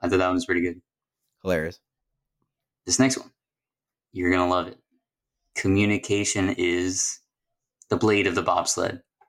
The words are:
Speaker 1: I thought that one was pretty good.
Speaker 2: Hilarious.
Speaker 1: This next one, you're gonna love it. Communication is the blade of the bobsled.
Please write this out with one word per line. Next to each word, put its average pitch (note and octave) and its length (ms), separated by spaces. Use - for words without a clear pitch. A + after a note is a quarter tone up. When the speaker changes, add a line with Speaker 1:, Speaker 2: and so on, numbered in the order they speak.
Speaker 1:
I F2+ 40
thought F#2 100
that F#2 100
one F#2 80
was F2 100
pretty F2 160
good. F2 180
Speaker 2:
Hilarious. E2+ 380
Speaker 1:
This - 140
next C3 180
one, - 140
you're F2+ 180
gonna F2+ 200
love F2 180
it. E2+ 100
Communication G2+ 960
is F2+ 580
the G#2+ 80
blade G2+ 300
of F2 80
the F#2 80
bobsled. F2+ 580